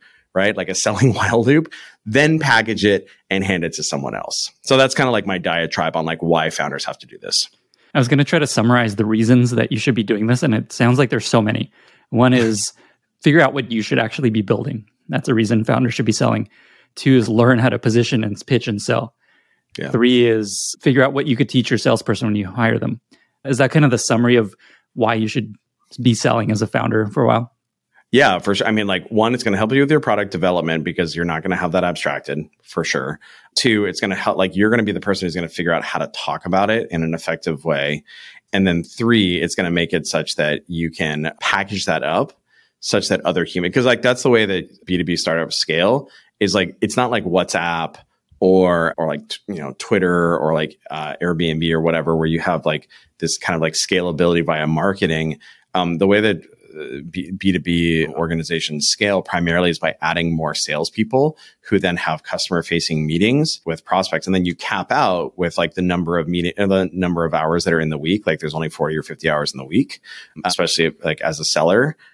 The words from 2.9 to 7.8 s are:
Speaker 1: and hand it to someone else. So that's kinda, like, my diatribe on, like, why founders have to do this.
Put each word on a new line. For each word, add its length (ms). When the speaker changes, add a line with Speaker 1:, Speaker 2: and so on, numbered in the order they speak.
Speaker 1:
and 120
hand 220
it 120
to 80
someone 320
else. 360
So 120
that's 180
kinda, 180
like, 140
my 120
diatribe 580
on, 100
like, 160
why 280
founders 340
have 140
to 100
do 100
this. 320